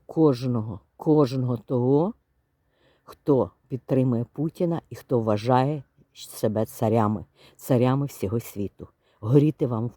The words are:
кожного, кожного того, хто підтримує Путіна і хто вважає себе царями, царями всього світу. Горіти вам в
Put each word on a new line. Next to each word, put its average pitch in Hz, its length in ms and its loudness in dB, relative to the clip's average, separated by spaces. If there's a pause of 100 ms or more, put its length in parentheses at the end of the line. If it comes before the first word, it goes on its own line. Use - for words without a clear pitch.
кожного, 123 760 0 (180)
кожного 131 600 0
того, 139 560 0 (880)
хто 120 480 0 (160)
підтримує 127 680 0
Путіна 165 560 -4
і 117 60 -14
хто - 240 -2
вважає 127 640 0 (300)
себе 110 520 -4
царями, 107 600 0 (300)
царями 131 500 0
всього 113 340 -6
світу. - 480 -10 (320)
Горіти 143 480 2
вам 117 200 -4
в 113 100 -10